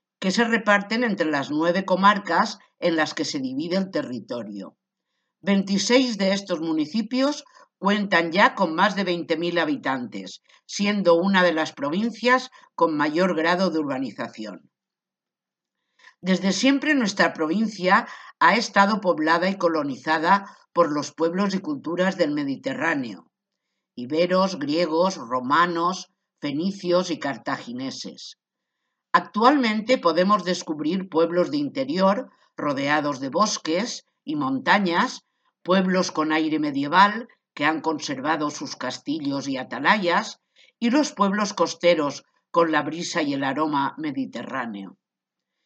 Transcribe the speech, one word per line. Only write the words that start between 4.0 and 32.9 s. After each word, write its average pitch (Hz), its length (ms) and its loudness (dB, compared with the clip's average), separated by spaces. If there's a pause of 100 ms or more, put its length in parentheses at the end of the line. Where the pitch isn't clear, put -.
Veintiséis 202 760 2
de 190 140 0
estos 185 300 -4
municipios 220 840 -2 (340)
cuentan 190 560 0
ya 220 220 4
con 165 200 0
más 185 220 2
de 196 80 -2
veinte 165 320 -2
mil 170 200 -2
habitantes, 123 840 -4 (240)
siendo 202 500 2
una 185 280 4
de 170 100 4
las 156 180 -2
provincias 220 800 0 (260)
con 160 220 2
mayor 156 400 0
grado 175 320 2
de 160 100 -2
urbanización. 120 880 -8 (1500)
Desde 185 320 0
siempre 277 420 2
nuestra 196 380 2
provincia 190 760 0 (360)
ha 180 160 6
estado 208 420 2
poblada 170 500 2
y 196 60 -2
colonizada 160 1000 0 (160)
por 170 180 4
los 147 220 -4
pueblos 185 420 0
y 185 40 -2
culturas 170 580 -2
del 156 140 2
Mediterráneo, 135 1000 -4 (640)
iberos, 175 640 0
griegos, 160 560 0
romanos, 160 960 -2 (300)
fenicios 175 680 -2
y 151 60 -2
cartagineses. - 1200 -10 (760)
Actualmente 220 840 2
podemos 180 460 2
descubrir 170 640 -2
pueblos 165 420 2
de 143 100 -2
interior 175 680 0 (280)
rodeados 143 640 0